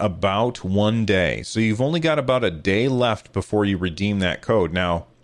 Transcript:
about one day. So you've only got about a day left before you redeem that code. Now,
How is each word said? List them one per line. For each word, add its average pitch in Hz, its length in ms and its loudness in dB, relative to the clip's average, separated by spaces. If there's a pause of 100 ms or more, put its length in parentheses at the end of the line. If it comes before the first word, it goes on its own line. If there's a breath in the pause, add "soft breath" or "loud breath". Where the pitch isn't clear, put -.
about 101 640 -2
one 104 400 2
day. 87 380 0
So - 180 -4
you've 110 200 2
only 156 200 0
got 156 180 0
about 127 240 0
a 101 80 2
day 95 380 0
left 123 440 0
before 104 320 0
you 101 140 2
redeem 92 400 -2
that 90 240 -2
code. 92 300 0
Now, 87 340 -2 (180)